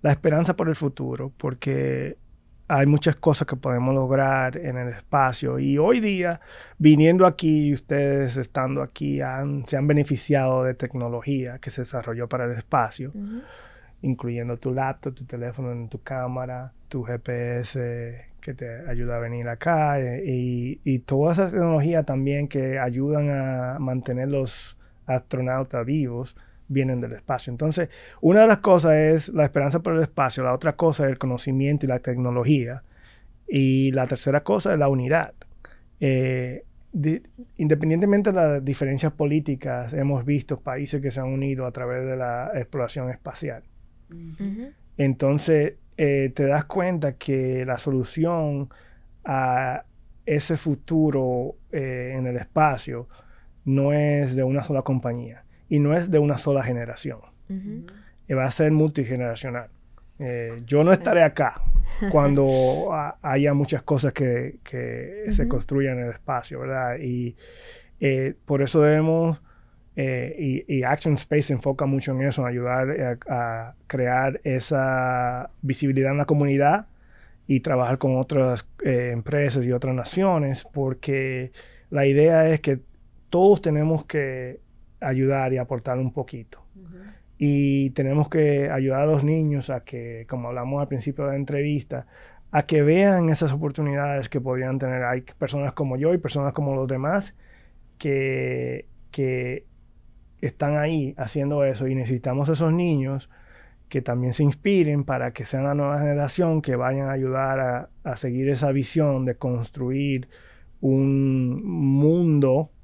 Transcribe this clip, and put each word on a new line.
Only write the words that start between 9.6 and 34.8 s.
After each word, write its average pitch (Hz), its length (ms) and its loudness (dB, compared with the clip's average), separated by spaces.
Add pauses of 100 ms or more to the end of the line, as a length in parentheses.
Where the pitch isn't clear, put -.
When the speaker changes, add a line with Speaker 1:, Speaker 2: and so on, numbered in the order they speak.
Speaker 1:
se 143 100 -2
han 135 80 0
beneficiado 139 800 2
de 131 100 0
tecnología 123 840 -6
que - 100 -10
se - 120 -8
desarrolló 117 460 -6
para 123 180 -4
el 120 80 -2
espacio, 120 560 -2
Speaker 2:
Ujú. 208 320 -10 (600)
Speaker 1:
incluyendo 120 560 -4
tu 127 160 -4
laptop, 131 400 -4
tu 127 120 -14
teléfono, 120 640 -8
tu - 120 -12
cámara, 127 680 -8 (160)
tu 127 180 -8
G 120 140 -6
P 120 400 -4
S 120 680 -8 (140)
que 139 140 -12
te 123 360 -12
ayuda 120 280 -2
a - 20 -4
venir 120 280 -6
acá, 147 520 0
eh, 127 260 -4
y, 123 580 -4
y 131 160 0
toda 143 340 2
esa 190 120 2
tecnología 165 580 2
también 139 440 -2
que 131 320 -4
ayudan 139 500 0
a 131 500 -4
mantener 127 500 -4
los 135 480 -4 (280)
astronautas 127 800 -2
vivos 123 500 -4 (320)
vienen 131 320 0
del 120 140 -6
espacio. - 380 -6
Entonces, 151 360 -2 (320)
una 185 220 8
de 220 60 10
las 208 100 8
cosas 170 380 6
es 156 340 4
la 156 140 2
esperanza 143 380 0
por 170 140 0
el 160 60 2
espacio, 135 420 0
la 127 100 0
otra 147 220 -2
cosa 156 300 2
es 135 60 2
el 123 80 -4
conocimiento 135 680 0
y 135 40 0
la 127 100 0
tecnología, 123 840 0 (640)
y 135 440 2
la 131 160 0
tercera 143 360 0
cosa 196 300 0
es 160 60 0
la 139 100 4